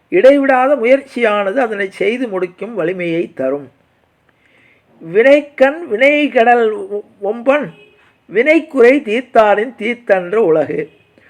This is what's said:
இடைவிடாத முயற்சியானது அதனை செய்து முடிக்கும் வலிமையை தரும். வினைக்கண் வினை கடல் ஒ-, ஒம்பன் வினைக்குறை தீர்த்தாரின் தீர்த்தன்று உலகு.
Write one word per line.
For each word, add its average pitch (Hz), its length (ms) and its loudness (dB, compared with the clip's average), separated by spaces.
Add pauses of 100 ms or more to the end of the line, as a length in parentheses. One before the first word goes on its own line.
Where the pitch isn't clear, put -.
இடைவிடாத 262 680 4
முயற்சியானது 233 880 0
அதனை 202 300 -4
செய்து 240 360 -4
முடிக்கும் 185 480 -8
வலிமையை 170 580 -4
தரும். 135 380 -6 (1400)
வினைக்கண் 285 760 2
வினை 277 420 0
கடல் 233 420 2
ஒ-, 202 320 -10 (200)
ஒம்பன் 233 500 -2 (600)
வினைக்குறை 269 680 2
தீர்த்தாரின் 220 760 0
தீர்த்தன்று 202 600 -4
உலகு. 156 540 0 (400)